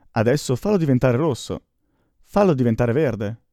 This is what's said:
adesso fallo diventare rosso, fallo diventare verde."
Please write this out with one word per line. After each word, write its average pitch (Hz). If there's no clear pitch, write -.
adesso 123
fallo 208
diventare 131
rosso, 131
fallo 202
diventare 120
verde." 113